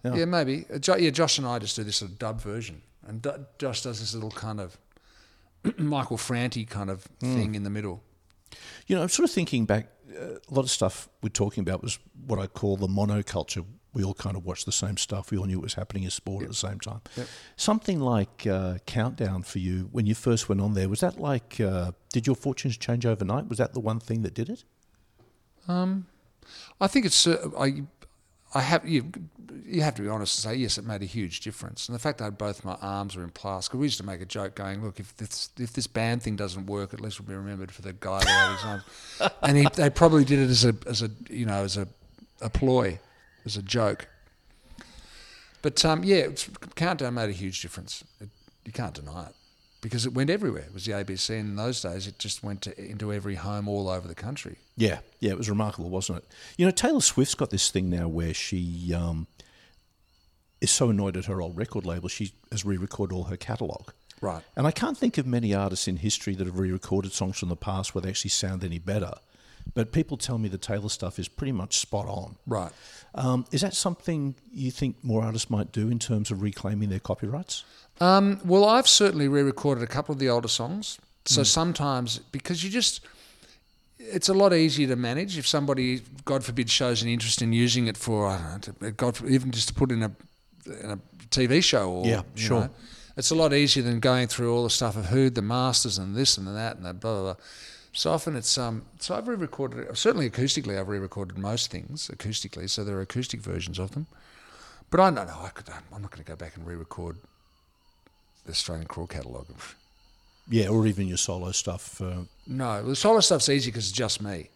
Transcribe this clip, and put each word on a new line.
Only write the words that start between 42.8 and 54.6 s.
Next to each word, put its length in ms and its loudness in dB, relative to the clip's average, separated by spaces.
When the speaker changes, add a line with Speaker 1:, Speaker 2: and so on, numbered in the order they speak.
Speaker 2:
as 120 -6
a 60 -4
joke. 460 0
But, 220 2
um, 200 2
yeah, 120 6
it's, 320 0
Countdown 380 0
made 140 0
a 40 -2
huge 280 -6
difference. 440 -12
It, 80 -16
you 80 -14
can't 220 -6
deny 320 -12
it. 80 -20
Because 240 -2
it 80 -4
went 160 2
everywhere. 320 0
It 120 -16
was 120 -12
the 120 -2
A 60 -4
B 120 -6
C, 200 -2
and 140 -4
in 60 -6
those 240 -2
days, 280 -6
it 100 -14
just 240 -6
went 200 -8
to, 200 -12
into 300 -6
every 240 -4
home 320 -4
all 200 0
over 200 -4
the 80 -12
country. 400 -10